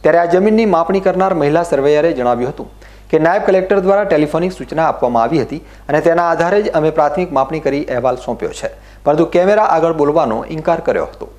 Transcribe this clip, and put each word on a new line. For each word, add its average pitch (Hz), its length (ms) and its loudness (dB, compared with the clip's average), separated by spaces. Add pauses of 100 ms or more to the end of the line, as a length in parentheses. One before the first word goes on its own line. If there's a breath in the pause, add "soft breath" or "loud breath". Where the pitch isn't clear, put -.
ત્યારે 160 200 4
આ 170 140 0
જમીનની 214 340 2
માપણી 185 380 0
કરનાર 185 280 0
મહિલા 156 300 0
સર્વેયરે 151 480 2
જણાવ્યું 123 400 -2
હતું - 160 -14 (420 loud breath)
કે 160 80 2
નાયબ 175 300 2
કલેક્ટર 190 320 2
દ્વારા 196 260 2
ટેલિફોનિક 165 460 0
સૂચના 156 340 -4
આપવામાં 120 380 0
આવી 143 200 0
હતી 143 180 -10 (260 loud breath)
અને 147 140 2
તેના 170 280 2
આધારે 170 320 0
જ - 160 -4
અમે 156 140 2
પ્રાથમિક 156 480 0
માપણી 151 260 -4
કરી 143 200 -2
અહેવાલ 127 360 -2
સોંપ્યો 110 320 -6
છે, - 200 -10 (280 loud breath)
પરંતુ 156 320 0
કેમેરા 202 340 2
આગળ 165 320 0
બોલવાનો 143 500 0
ઇનકાર 160 320 -2
કર્યો - 300 -2
હતો. - 140 -16 (120)